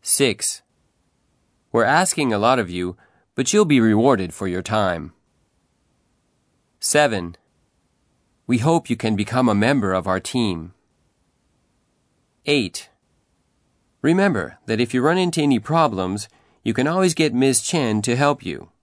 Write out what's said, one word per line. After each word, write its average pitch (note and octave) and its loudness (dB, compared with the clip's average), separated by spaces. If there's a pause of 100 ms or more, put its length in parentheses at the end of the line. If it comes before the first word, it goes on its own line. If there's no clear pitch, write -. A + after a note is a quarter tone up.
Six, - -2 (1080)
we're A#2 2
asking D3 0
a G2+ 0
lot A#2+ 4
of G2 -4
you, F2+ -6 (380)
but C3+ -2
you'll G#3 4
be D3 4
rewarded A2+ 4
for G2 -8
your F2+ -4
time. F2+ -2 (1700)
Seven, G#2 0 (1120)
we B2 0
hope D#3+ 0
you A#2 0
can A2 -2
become A#2 0
a G#2+ 2
member G#2+ 0
of F#2 -2
our F#2+ 0
team. F#2 -6 (1700)
Eight, C#3 -2 (1120)
remember D#3+ 0
that A2 -2
if A#2+ 0
you B2+ 0
run D#3+ 2
into F3 0
any C#3 2
problems, G#2 -2 (360)
you A2+ -2
can B2+ 0
always F3+ 0
get D#3 -2
Ms. B2+ 2
Chen A#2 -2
to A#2+ -2
help C#3+ 0
you. D#2 -10 (140)